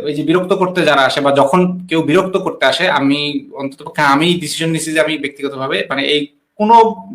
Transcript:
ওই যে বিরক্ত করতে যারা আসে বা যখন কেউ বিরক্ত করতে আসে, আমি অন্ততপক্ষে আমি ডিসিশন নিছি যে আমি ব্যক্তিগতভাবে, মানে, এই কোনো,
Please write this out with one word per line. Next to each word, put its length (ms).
ওই 100
যে 80
বিরক্ত 300
করতে 300
যারা 180
আসে 200
বা 100
যখন 560
কেউ 160
বিরক্ত 340
করতে 300
আসে, 240
আমি 640
অন্ততপক্ষে 500
আমি 320
ডিসিশন 360
নিছি 220
যে 80
আমি 180
ব্যক্তিগতভাবে, 680
মানে, 140
এই 240
কোনো, 380